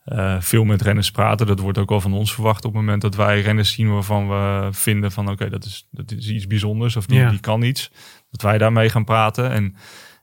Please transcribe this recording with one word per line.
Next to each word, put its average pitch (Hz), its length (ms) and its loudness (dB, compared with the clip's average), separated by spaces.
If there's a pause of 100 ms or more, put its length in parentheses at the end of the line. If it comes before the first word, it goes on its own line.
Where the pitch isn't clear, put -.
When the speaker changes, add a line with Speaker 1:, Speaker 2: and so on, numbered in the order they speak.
Speaker 1:
Eh, 95 360 -2
veel 110 240 2
met 107 180 2
renners 104 300 2
praten. 107 360 2
Dat 101 120 2
wordt 95 180 -2
ook 98 120 0
wel 104 120 2
van 95 120 -2
ons 104 200 -2
verwacht 110 320 -2
op 113 80 -4
het 107 80 -2
moment 104 200 0
dat 101 140 -2
wij 104 260 2
renners 107 300 2
zien 110 220 0
waarvan 101 360 0
we 98 420 0
vinden 104 400 0
van, 101 180 -4
oké, 101 200 -4
dat 104 160 -8
is, - 260 -16
dat - 200 -14
is 107 180 -8
iets 107 180 -6
bijzonders 107 480 -2
of 101 100 -4
die, 127 140 4
Speaker 2:
Ja. 123 100 4
Speaker 1:
die 104 100 0
kan 110 220 -2
iets. 127 300 -2 (400)
Dat - 100 -14
wij 104 160 2
daarmee 113 320 4
gaan 113 160 2
praten. 110 460 2
En 101 240 -2 (480)